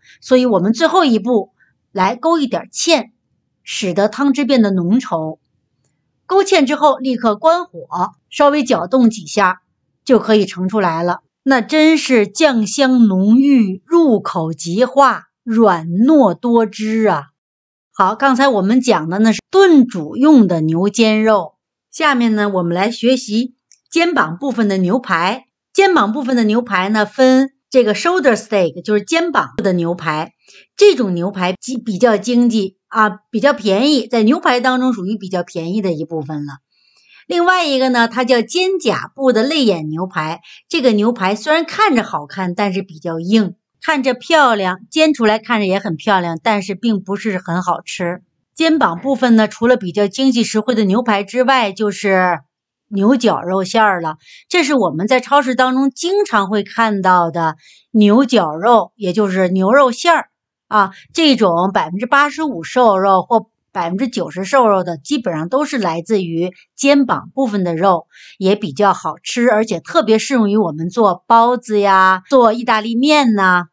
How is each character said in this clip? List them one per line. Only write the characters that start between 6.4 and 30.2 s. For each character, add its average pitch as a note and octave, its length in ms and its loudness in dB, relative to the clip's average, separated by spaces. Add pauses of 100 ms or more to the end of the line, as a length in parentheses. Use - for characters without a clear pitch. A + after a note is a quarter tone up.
芡 F4+ 220 2
之 C#4+ 100 -2
后， C#4+ 220 2
立 C4 180 -4
刻 A#3 180 0
关 E4 300 0
火， - 240 -18 (400)
稍 C#4+ 220 2
微 D4 120 -2
搅 A#3+ 240 -2
动 A#3+ 220 2
几 G#3+ 180 -4
下 F#3 360 -2 (420)
就 B3 140 4
可 G#3+ 160 0
以 G#3 120 2
盛 F#3 220 -6
出 G#3+ 100 -4
来 E3+ 240 -2
了。 F3+ 200 -4 (220)
那 C4+ 160 2
真 D#4 360 2
是 A3+ 300 0
酱 A#3 400 0
香 B3+ 380 2
浓 G3+ 340 4
郁， B3 480 2
入 D4+ 340 2
口 E3 320 -6
即 F3 320 -2
化， B3 440 0 (140)
软 G3+ 460 2
糯 A3+ 460 4
多 A#3 320 0
汁 G#3+ 380 -4
啊！ D#3 240 0 (640)
好， G3 220 0
刚 C4+ 200 2
才 C#4 140 2
我 G#3 140 2
们 A#3 180 2
讲 F3 280 0
的 F#3 120 -4
呢 A3 120 4
是 - 80 -4 (100)
炖 E4+ 360 6
煮 D#3+ 300 -10
用 B3+ 320 4
的 E3 140 0
牛 E3 260 0
肩 G#3+ 340 0
肉， G#3+ 320 0 (360)
下 D4+ 240 0
面 A#3 200 0
呢 G#3 140 0
我 F#3 140 -2
们 E3+ 120 -2
来 G3 160 -2
学 A#3+ 260 0
习 A#3+ 380 -4 (360)
肩 E4+ 220 0
膀 E3+ 240 -2
部 C4+ 140 -6
分 A3+ 180 -2
的 F#3+ 100 0
牛 F#3 200 0
排。 G3 480 -4 (280)
肩 G4 180 4
膀 A3 200 2
部 C#4+ 100 -6
分 B3+ 140 -2
的 A#3+ 80 2
牛 G#3+ 180 0
排 G3 260 -4
呢 G#3+ 160 0
分 C4 460 2 (180)
这 B3+ 140 4
个 G#3+ 140 0
shoulder D4+ 400 0
steak， F3+ 460 -2
就 G#3 120 -2
是 G#3 80 0
肩 E4 300 -2
膀 - 240 -4
部 - 80 -6
的 F#3+ 80 0
牛 E3+ 200 -2
排。 D#3+ 400 -6 (440)